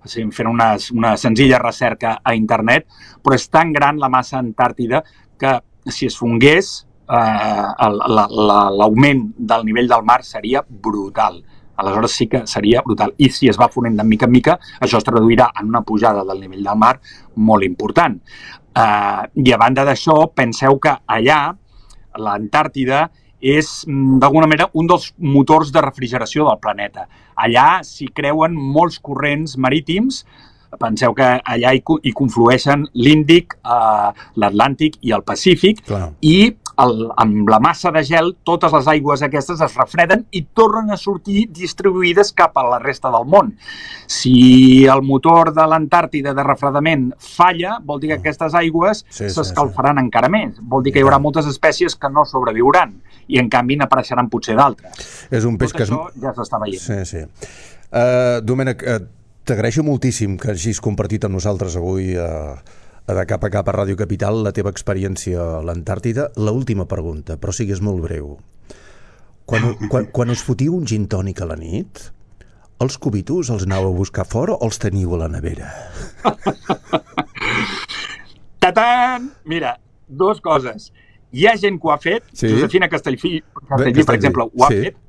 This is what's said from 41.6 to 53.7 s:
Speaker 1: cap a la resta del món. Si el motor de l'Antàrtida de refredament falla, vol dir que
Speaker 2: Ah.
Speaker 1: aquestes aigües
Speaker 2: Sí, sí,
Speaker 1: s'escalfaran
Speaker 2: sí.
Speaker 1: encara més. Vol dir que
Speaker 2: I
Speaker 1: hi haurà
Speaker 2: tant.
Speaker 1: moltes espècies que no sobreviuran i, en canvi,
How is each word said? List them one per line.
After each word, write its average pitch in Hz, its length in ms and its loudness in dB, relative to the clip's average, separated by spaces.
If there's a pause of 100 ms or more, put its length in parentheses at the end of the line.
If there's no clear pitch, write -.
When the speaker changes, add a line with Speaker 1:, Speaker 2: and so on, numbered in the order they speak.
Speaker 1:
cap - 240 2
a 135 60 2
la 123 160 0
resta 131 320 -6
del 117 160 -2
món. 156 240 4 (560)
Si 127 800 8
el 135 160 6
motor 160 500 4
de 156 140 4
l'Antàrtida 156 680 0
de 139 100 -2
refredament 139 760 0
falla, 180 640 0
vol 143 160 -8
dir 151 100 -6
que 156 40 -2
Speaker 2:
Ah. - 60 -8
Speaker 1:
aquestes 156 340 -6
aigües 170 560 0
Speaker 2:
Sí, - 180 -10
sí, - 20 -6
Speaker 1:
s'escalfaran 139 680 -2
Speaker 2:
sí. 131 60 0
Speaker 1:
encara 120 240 0
més. 175 320 -2
Vol 123 240 -2
dir 139 80 0
que 139 80 2
Speaker 2:
I - 20 4
Speaker 1:
hi - 20 4
haurà 139 140 6
Speaker 2:
tant. 139 40 0
Speaker 1:
moltes 147 240 -2
espècies 151 500 -2
que 139 120 -6
no 147 160 2
sobreviuran 123 720 0 (320)
i, 143 120 0
en 127 120 0
canvi, 127 260 0